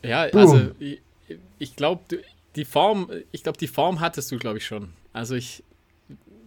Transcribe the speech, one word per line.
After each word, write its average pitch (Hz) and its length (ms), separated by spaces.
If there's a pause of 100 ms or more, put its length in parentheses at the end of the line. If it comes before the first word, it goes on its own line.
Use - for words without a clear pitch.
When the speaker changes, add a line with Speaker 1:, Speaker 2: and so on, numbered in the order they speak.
Speaker 1:
Ja, 139 200
Speaker 2:
Boom. 208 140
Speaker 1:
also, 135 380
ich, 143 220 (580)
ich 143 160
glaub, 170 340
du, 175 80 (380)
die 147 100
Form, 185 440 (220)
ich - 120
glaub, 156 140
die 160 100
Form 165 320
hattest 165 320
du, 131 60
glaub 113 180
ich, 107 100
schon. 101 280 (200)
Also 117 220
ich, - 280 (840)